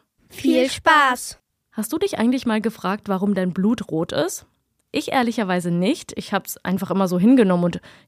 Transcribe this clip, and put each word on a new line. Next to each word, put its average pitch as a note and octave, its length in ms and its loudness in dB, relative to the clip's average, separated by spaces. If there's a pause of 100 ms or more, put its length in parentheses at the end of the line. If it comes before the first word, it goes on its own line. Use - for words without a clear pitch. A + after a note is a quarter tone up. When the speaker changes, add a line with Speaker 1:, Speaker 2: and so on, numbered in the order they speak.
(280)
Speaker 1:
Viel - 400 0
Spaß! C#4 680 2 (320)
Speaker 2:
Hast - 220 -6
du D#4+ 60 -4
dich G4 200 -2
eigentlich A#3+ 280 0
mal A3 140 2
gefragt, G#3 480 -6
warum G3 260 0
dein F#3 180 -2
Blut G#3 380 0
rot D#3+ 220 -4
ist? - 340 -4 (460)
Ich - 180 -4
ehrlicherweise F#3 600 0
nicht. F#3 420 -2
Ich - 180 -10
hab's - 260 -6
einfach F#3 340 -4
immer F#3+ 160 2
so F3+ 100 0
hingenommen F#3+ 460 4
und, F3 160 -2 (280)